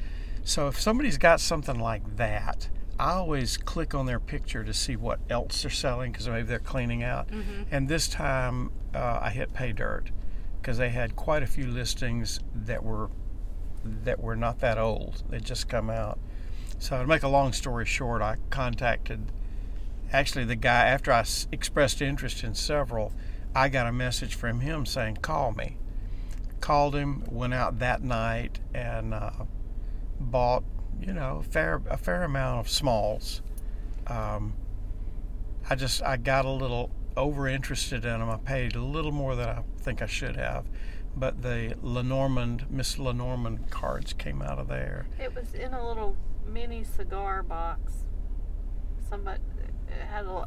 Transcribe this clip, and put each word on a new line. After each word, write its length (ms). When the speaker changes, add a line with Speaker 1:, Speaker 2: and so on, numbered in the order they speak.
Speaker 1:
So 240
if 140
somebody's 360
got 220
something 400
like 380
that, 500
I 140
always 420
click 400
on 100
their 140
picture 460
to 80
see 240
what 320
else 320
they're 100
selling, 400
'cause 160
maybe 160
they're 160
cleaning 420
out. 280
Speaker 2:
Mm-hmm. 420
Speaker 1:
And 160
this 220
time, 600
uh, 280
I 80
hit 240
pay 180
dirt, 400
'cause 160
they 100
had 260
quite 280
a 40
few 200
listings 760
that 300
were, 260
that 180
were 140
not 240
that 180
old. 520
They'd 160
just 240
come 200
out. 300
So 200
to 80
make 160
a 60
long 240
story 320
short, 360
I 140
contacted, 840
actually, 320
the 140
guy, 300
after 260
I 80
s-, 320
expressed 480
interest 420
in 100
several, 600
I 140
got 180
a 40
message 440
from 240
him 260
saying, 380
"Call 300
me." 240
Called 340
him, 320
went 280
out 240
that 240
night, 560
and, 360
uh, 200
bought, 440
you 120
know, 260
a 40
fair, 460
a 80
fair 260
amount 360
of 100
smalls. 720
Um, 480
I 60
just, 300
I 140
got 280
a 60
little 400
over-interested 880
in 160
'em. 80
I 80
paid 380
a 80
little 280
more 240
than 140
I 140
think 240
I 20
should 300
have, 300
but 260
the 400
Lenormand, 880
Miss 300
Lenormand 720
cards 420
came 300
out 160
of 80
there. 400
Speaker 3:
It 140
was 220
in 180
a 140
little 280
mini 380
cigar 580
box. 600
Somebody, 320
it 180
had 200
a 20
little 200